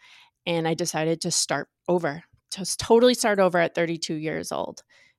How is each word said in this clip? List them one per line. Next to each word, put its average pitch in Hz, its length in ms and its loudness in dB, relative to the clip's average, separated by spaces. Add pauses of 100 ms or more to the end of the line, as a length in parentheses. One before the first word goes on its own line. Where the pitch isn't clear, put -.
(480)
and 165 200 0
I 165 60 0
decided 165 480 -2
to 175 80 -4
start - 400 -2 (180)
over, 170 360 -2 (260)
to - 120 -10
s-, - 140 -6
totally 240 380 6
start 208 240 0
over 180 220 4
at 165 160 0
thirty-two 165 400 -2
years 156 360 -6
old. - 300 -6 (380)